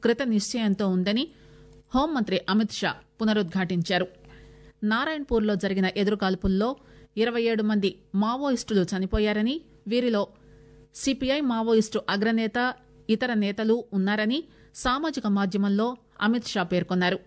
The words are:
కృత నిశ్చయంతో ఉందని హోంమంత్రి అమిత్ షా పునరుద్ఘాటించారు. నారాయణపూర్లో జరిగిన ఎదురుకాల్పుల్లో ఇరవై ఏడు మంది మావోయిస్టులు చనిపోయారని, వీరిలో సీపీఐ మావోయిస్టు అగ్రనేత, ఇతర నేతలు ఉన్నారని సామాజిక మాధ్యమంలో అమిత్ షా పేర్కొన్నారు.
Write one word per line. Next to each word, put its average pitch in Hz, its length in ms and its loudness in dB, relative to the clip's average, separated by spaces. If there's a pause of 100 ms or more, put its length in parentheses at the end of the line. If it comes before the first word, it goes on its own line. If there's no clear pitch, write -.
కృత 220 200 2
నిశ్చయంతో 214 640 0
ఉందని 190 360 0 (680)
హోంమంత్రి 254 480 0 (100)
అమిత్ 214 300 2
షా 170 120 -2 (240)
పునరుద్ఘాటించారు. 185 920 0 (760)
నారాయణపూర్లో 233 720 0
జరిగిన 190 320 0 (100)
ఎదురుకాల్పుల్లో 202 680 0 (500)
ఇరవై 233 240 0
ఏడు 226 220 0
మంది 208 260 2 (260)
మావోయిస్టులు 233 680 0
చనిపోయారని, 208 720 0 (320)
వీరిలో 233 340 2 (760)
సీపీఐ 269 460 0
మావోయిస్టు 226 580 2 (100)
అగ్రనేత, 220 500 0 (500)
ఇతర 240 240 2
నేతలు 214 420 2 (180)
ఉన్నారని 214 460 0 (360)
సామాజిక 269 520 -2
మాధ్యమంలో 202 600 0 (340)
అమిత్ 226 260 0
షా 196 160 -2
పేర్కొన్నారు. 180 640 0